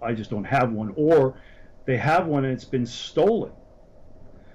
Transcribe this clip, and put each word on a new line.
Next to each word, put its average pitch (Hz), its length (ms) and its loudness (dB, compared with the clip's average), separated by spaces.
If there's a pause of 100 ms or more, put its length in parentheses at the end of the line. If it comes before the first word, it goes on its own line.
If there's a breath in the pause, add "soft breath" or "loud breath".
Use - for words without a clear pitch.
I 117 100 -4
just 107 180 -6
don't 104 140 -4
have 127 280 0
one." 107 240 -6
Or 151 440 4 (440 soft breath)
they 131 120 0
have 160 300 2
one 143 180 0
and 131 80 -2
it's 123 120 -6
been 123 220 -2
stolen. 175 640 0 (1040 soft breath)